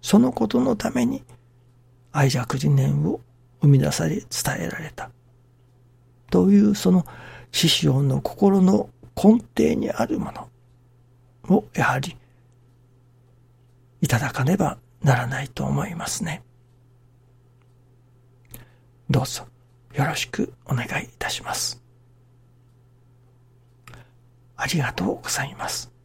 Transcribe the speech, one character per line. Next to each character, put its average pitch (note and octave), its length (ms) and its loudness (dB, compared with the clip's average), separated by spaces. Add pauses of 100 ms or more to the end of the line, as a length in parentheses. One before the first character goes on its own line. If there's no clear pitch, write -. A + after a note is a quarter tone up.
そ - 160 4
の B3 140 4
こ A#3 140 -2
と A#3+ 140 0
の B3+ 160 0
た - 140 -6
め A#3+ 160 0
に、 C4+ 180 -6 (920)
愛 C#3 140 4
着 C3 260 -4
理 D3 100 0
念 C#3 360 2
を - 160 -2 (420)
生 C#3+ 60 6
み C#3 100 8
出 C#3+ 140 2
さ D#3+ 160 -2
れ、 D#3 80 -2
伝 - 100 -8 (320)
え E2+ 100 -6
ら - 120 -10
れ D#3 100 -12
た - 180 -14 (1200)
と F3+ 200 4
い G3+ 100 8
う、 G#3 140 4
そ F#3 160 0
の F3+ 160 4 (460)
師 - 160 2
匠 C#3+ 340 2
の C3+ 180 0
心 G3 400 2
の F#3+ 300 4 (260)
根 A3 240 6 (160)
底 A3+ 200 4
に G#3+ 120 -4
あ - 160 -2
る - 140 -4
も - 140 -8
の - 1200 -8
を、 - 80 0 (100)
や C3 100 0
は C3 160 0
り - 160 -10 (1800)
い D#3+ 80 0
た A#2 100 2
だ C3+ 120 -4
か - 120 -4
ね E3 140 2
ば F3 220 -2 (220)
な C3+ 140 4
ら B2 140 -2
な C3+ 160 -6
い - 40 -12
と - 160 -8
思 C#3 220 -2
い E3+ 80 -10
ま E3+ 140 -8
す - 160 -6
ね。 D#3 180 -8 (2750)
ど B2+ 140 2
う - 40 -6
ぞ - 200 -12 (480)
よ C#3 100 0
ろ D#3+ 120 -4
し - 120 -8
く - 240 -6 (140)
お C3+ 80 -2
願 A#2 120 -4 (140)
い - 40 -12
い - 40 -18 (120)
た - 100 -6
し - 140 -8
ま - 100 -6
す。 - 260 -8 (2750)
あ - 100 -6
り E3+ 140 -2
が B2 120 -2
と - 120 -6
う - 180 -4
ご - 60 -10
ざ - 160 -4
い C#3 100 -12
ま - 140 -10
す。 - 360 -10